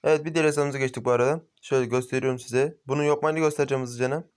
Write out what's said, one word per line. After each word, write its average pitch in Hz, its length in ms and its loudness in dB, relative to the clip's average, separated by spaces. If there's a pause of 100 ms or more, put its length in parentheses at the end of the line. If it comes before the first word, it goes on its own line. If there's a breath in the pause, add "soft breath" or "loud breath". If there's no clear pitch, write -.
Evet, 151 200 4
bir 160 100 -6
diğer 160 100 2
hesabımıza 143 340 0
geçtik 131 260 -2
bu 123 60 2
arada. 127 300 2 (200)
Şöyle 131 260 0
gösteriyorum 127 520 -2
size. 131 480 -2
Bunun 143 160 0
Yopma'yı 147 340 2
göstereceğim 147 460 0
hızlıca. 127 420 -4 (120)